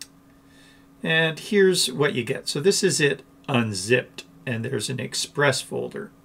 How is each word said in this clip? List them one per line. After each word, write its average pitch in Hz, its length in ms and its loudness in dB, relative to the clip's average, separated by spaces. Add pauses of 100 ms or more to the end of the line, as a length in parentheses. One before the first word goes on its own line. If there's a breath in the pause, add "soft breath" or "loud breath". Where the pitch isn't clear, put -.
(1000 loud breath)
And 160 380 0
here's 190 520 4
what 147 220 0
you 123 100 -2
get. 120 240 -6
So - 120 -4
this 165 240 2
is 160 180 2
it - 220 2 (240)
unzipped, 113 760 0 (220)
and 113 180 -6
there's 117 280 -4
an 123 80 -6
Express - 600 -2
folder. 120 500 -10 (140)